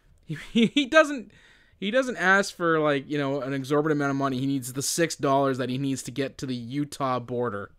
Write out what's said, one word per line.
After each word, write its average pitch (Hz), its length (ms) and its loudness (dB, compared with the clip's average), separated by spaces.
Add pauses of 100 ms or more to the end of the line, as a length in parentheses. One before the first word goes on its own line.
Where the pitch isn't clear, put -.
<laughs> - 240 -20
he, 220 400 2
he 285 200 2
doesn't, 285 460 2 (480)
he 196 100 -4
doesn't 247 260 0
ask 190 380 4
for, 165 240 2
like, 147 300 0
you 147 100 -2
know, 139 240 -2
an 135 100 -4
exorbitant 147 460 0
amount 143 120 0
of 135 60 0
money. 135 220 0
He 131 80 -2
needs 131 260 -2
the 135 100 -6
six 160 340 -2
dollars 139 420 2
that 127 100 -4
he 127 100 -4
needs 135 260 -2
to 135 60 -10
get 131 280 -6
to 143 80 -8
the 131 80 -4
Utah 131 680 -4
border. 120 580 -6